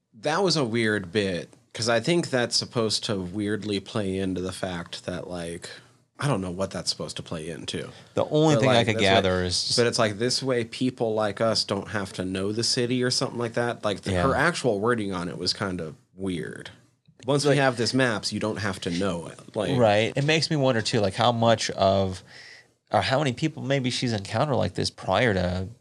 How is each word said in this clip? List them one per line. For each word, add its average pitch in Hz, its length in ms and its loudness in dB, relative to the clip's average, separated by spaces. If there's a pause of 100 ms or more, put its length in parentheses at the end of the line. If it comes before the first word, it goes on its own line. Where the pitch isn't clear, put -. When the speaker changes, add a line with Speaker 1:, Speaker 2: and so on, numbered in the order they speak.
(200)
Speaker 1:
That 151 220 -2
was 180 140 2
a 147 80 2
weird 107 480 0
bit, 95 360 -2 (240)
'cause 113 160 -4
I 117 120 4
think 170 280 0
that's 120 280 0
supposed 110 480 -2
to 110 120 -2
weirdly 101 640 -4
play 95 380 -4
into 92 240 -2
the 92 100 -6
fact 90 540 -8
that, 90 240 -8
like, 85 400 -10 (500)
I 131 60 -2
don't 123 140 0
know 90 100 -6
what 95 220 -4
that's - 180 -6
supposed - 280 -8
to - 40 -10
play 80 260 -10
into. 78 400 -8 (260)
Speaker 2:
The - 120 2
only 151 300 4
Speaker 1:
But, 110 60 4
Speaker 2:
thing 131 80 6
I 127 40 6
Speaker 1:
like, 117 140 6
Speaker 2:
could 107 80 2
Speaker 1:
that's 110 60 0
Speaker 2:
gather 95 340 6
Speaker 1:
what, 90 100 2
Speaker 2:
is 87 180 -2
just - 140 0
Speaker 1:
but 120 80 6
it's 120 140 -2
like, 104 180 2
"This 123 240 -2
way 127 220 0
people 117 500 -2
like 107 260 0
us 110 240 2
don't 98 260 -4
have 98 240 -4
to 92 100 -4
know 95 280 -2
the 113 120 -2
city," 123 400 0
or 127 60 2
something 123 280 -2
like 117 160 -4
that. 117 300 -4
Like, 98 180 -2
the, 95 100 -4
Speaker 2:
Yeah. 90 120 2
Speaker 1:
her 135 100 4
actual 127 460 0
wording 107 340 0
on 87 140 -4
it - 100 -10
was 90 140 -2
kind 92 280 -4
of 78 140 -10 (220)
weird. 90 540 -8 (560)
"Once 139 180 2
we 143 60 4
Speaker 2:
Like, 139 80 6
Speaker 1:
have 135 180 4
this 113 180 0
maps, 120 380 2
you 104 80 -2
don't 107 160 -2
have 98 240 -4
to 92 100 -4
know 85 360 -2
it." - 120 -16 (160)
Like, 113 240 0
Speaker 2:
Right. 110 380 4
It 143 80 0
makes 156 260 2
me 160 60 0
wonder, 131 260 2
too, 120 180 0
like, 98 140 0
how 117 160 4
much 117 400 4
of, 95 540 2 (640)
or 104 120 4
how 131 160 2
many 143 140 2
people 139 300 -4
maybe 127 280 0
she's 120 220 0
encountered 113 440 0
like 98 180 0
this 101 160 -2
prior 107 440 2
to 92 340 0 (120)